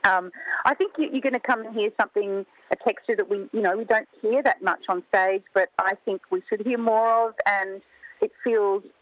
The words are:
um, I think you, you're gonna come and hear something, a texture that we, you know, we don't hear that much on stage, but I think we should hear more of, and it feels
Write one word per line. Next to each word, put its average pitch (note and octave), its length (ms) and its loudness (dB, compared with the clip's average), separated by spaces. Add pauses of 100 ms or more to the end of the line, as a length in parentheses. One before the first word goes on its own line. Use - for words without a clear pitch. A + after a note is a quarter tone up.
um, F#3 260 2 (340)
I - 100 4
think G4 220 -2
you, D#4 160 -2
you're C4+ 80 -2
gonna B3 200 -2
come A#3+ 260 -2
and A3+ 80 -12
hear G#3+ 160 0 (100)
something, G3+ 460 -2 (240)
a - 60 0
texture - 400 -2
that G3+ 120 -2
we, G3+ 240 -4
you A3 80 -2
know, F#3+ 160 0
we A3+ 80 -6
don't A3 240 0 (140)
hear A#3+ 200 0
that - 200 0
much F3+ 260 -2
on F#3 200 -2
stage, F#3+ 340 2 (100)
but F#3+ 160 2 (100)
I F#3+ 140 0 (120)
think F#3+ 260 -4
we - 180 -2
should G#3 140 -2
hear A#3+ 160 -2
more A3+ 500 2
of, A3+ 60 -8 (100)
and G3 380 -2 (400)
it A3 100 -2 (100)
feels G#3 400 2 (200)